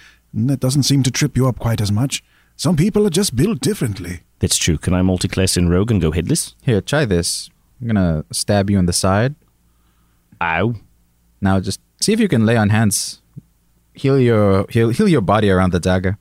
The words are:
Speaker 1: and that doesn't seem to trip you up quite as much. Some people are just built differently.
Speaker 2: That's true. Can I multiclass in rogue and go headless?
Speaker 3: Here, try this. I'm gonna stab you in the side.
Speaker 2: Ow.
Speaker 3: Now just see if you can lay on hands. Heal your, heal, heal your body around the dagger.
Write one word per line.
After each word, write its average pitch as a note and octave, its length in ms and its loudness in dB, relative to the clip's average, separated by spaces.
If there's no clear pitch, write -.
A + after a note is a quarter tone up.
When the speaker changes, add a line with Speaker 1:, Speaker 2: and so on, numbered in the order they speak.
Speaker 1:
and A2+ 160 -2
that C3+ 100 -2
doesn't C3 240 0
seem C#3 200 2
to B2 80 -2
trip C#3+ 260 -2
you C3 100 2
up A#2+ 120 -4
quite A2+ 220 -2
as G2+ 100 -2
much. A#2 320 -2
Some - 200 -2
people G#3 300 2
are G3+ 60 0
just E3+ 240 -2
built E3 240 0
differently. F#2+ 640 -6
Speaker 2:
That's - 180 -2
true. D#2 220 0
Can F#2+ 160 -2
I F2+ 60 2
multiclass F#2 560 0
in F2 120 2
rogue G2 220 2
and G2 100 2
go D#2+ 100 0
headless? - 520 -4
Speaker 3:
Here, A2 180 0
try D3 240 -2
this. F2 440 -2
I'm A#2+ 80 -8
gonna F2+ 440 0
stab G2+ 380 -2
you G2+ 100 2
in F2+ 80 2
the F2 60 0
side. G#2 420 0
Speaker 2:
Ow. F2 340 -2
Speaker 3:
Now G2 180 2
just F#2 200 -6
see G3+ 140 0
if A3+ 60 -2
you A3 80 2
can A#2 180 2
lay A#2 120 2
on G#2+ 120 2
hands. G#2+ 520 -2
Heal C#3 260 0
your, G#2 500 4
heal, A2+ 200 2
heal G#3 180 0
your D3+ 140 4
body G2+ 300 2
around F#2 220 2
the F2+ 60 2
dagger. F#2 420 -2